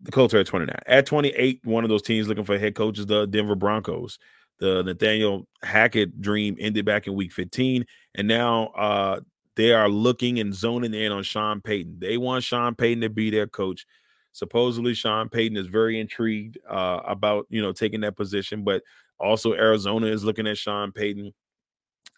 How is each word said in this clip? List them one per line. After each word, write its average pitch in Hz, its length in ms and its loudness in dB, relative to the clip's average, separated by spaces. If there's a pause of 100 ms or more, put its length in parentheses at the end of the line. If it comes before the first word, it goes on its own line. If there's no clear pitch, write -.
The - 100 -18
Colts 120 240 6
are 107 40 8
at 95 80 4
twenty-nine. - 400 -4
At 131 200 8
twenty-eight, 135 560 0
one 113 220 0
of 110 60 0
those 107 120 2
teams 110 240 0
looking 107 180 -2
for 101 120 0
a - 20 2
head 104 160 -2
coach 107 240 -2
is 104 80 -6
the 104 200 2
Denver 104 280 0
Broncos. 95 640 -4 (400)
The 95 240 2
Nathaniel 101 640 0 (160)
Hackett 107 580 2
dream 104 380 -2
ended 107 260 -2
back 104 220 0
in 98 80 -6
week 95 180 -4
fifteen, 123 540 -2 (280)
and 101 120 -2
now, 113 420 2
uh, 98 520 -2 (340)
they 113 180 6
are 110 160 6
looking 120 520 0
and 101 120 -2
zoning 117 420 -4
in 107 180 -2
on 98 100 -4
Sean 107 380 -4
Payton. 87 380 -6
They 98 200 -4
want 127 260 -2
Sean 120 300 -2
Payton 117 280 0
to 113 60 0
be 110 220 -2
their 104 160 2
coach. 95 400 -6 (460)
Supposedly, 117 600 0
Sean 110 340 -2
Payton 113 280 -2
is 98 100 -4
very 110 320 2
intrigued, 110 580 -4 (120)
uh, 92 360 -2
about, 104 460 -2
you 110 100 -2
know, 98 120 -2
taking 107 300 -2
that 104 140 -4
position, 101 460 -4
but 98 200 0 (360)
also 110 360 2
Arizona 110 520 2
is 110 160 -2
looking 107 240 -2
at 107 100 -2
Sean 104 360 -4
Payton. 101 420 -6 (840)